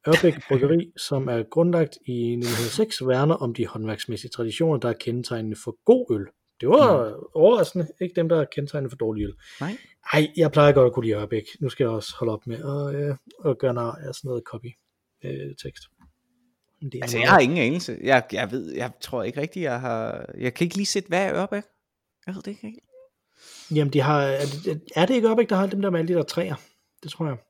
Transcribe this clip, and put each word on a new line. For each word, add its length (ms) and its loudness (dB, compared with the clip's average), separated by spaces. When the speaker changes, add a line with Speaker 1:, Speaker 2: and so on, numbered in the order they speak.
Speaker 1:
Ørbæk 340 6
Speaker 2:
<laughs> 60 -20
Speaker 1:
Bryggeri, 500 2
som 300 -4
er 160 -2
grundlagt 600 2
i 60 -6
nitten 240 0
hundrede 220 -2
og 40 -6
seks, 360 -2
værner 280 4
om 180 -4
de 140 -2
håndværksmæssige 640 -8
traditioner, 460 0
der 120 -2
er 40 0
kendetegnende 720 -6
for 220 -10
god 340 4
øl. 60 -6
Det 80 0
var 400 6
Speaker 2:
Mm. 140 -12
Speaker 1:
overraskende 540 4
ikke 140 -6
dem, 140 0
der 120 4
er 40 2
kendetegnende 340 -6
for 80 -14
dårlig 260 -2
øl. 100 -6
Speaker 2:
Nej. 160 -6
Speaker 1:
Ej, 140 4
jeg 140 4
plejer 220 8
godt 140 8
at 60 2
kunne 120 -2
lide 120 0
Ørbæk. 260 -4
Nu 100 -2
skal 140 -2
jeg 80 2
også 280 -6
holde 140 -2
op 140 -8
med 100 -6
at, 380 -6
øh, 60 -4
at 120 0
gøre 160 0
nar 180 -4
af 240 -12
sådan 140 -14
noget 140 -6
copy, 240 -14
øh, 380 -10
tekst. 200 -14
Men 100 -10
det 60 -12
er 60 -8
Speaker 2:
Altså, 140 -4
Speaker 1:
meget 80 0
Speaker 2:
jeg 60 6
har 80 10
ingen 180 4
anelse. 460 -2
Jeg, 280 4
jeg 200 -4
ved, 240 -8
jeg 160 -6
tror 220 -6
ikke 180 -6
rigtigt, 220 -6
jeg 180 -4
har... 440 -6
Jeg 160 -2
kan 120 0
ikke 100 -6
lige 100 -2
sætte, 220 -4
hvad 180 0
er 160 -2
Ørbæk? 220 -6
Jeg 80 -10
ved 60 -14
det 100 -12
ikke 100 -14
helt. 180 -14
Speaker 1:
Jamen, 180 2
de 80 4
har, 200 2
er 240 0
det, 160 -4
er 100 6
det 100 0
ikke 140 4
Ørbæk, 200 2
der 60 0
har 120 2
dem 140 -4
der 80 0
med 100 0
alle 140 -2
de 40 2
der 60 2
træer? 320 -4
Det 80 -14
tror 160 -6
jeg. 100 -6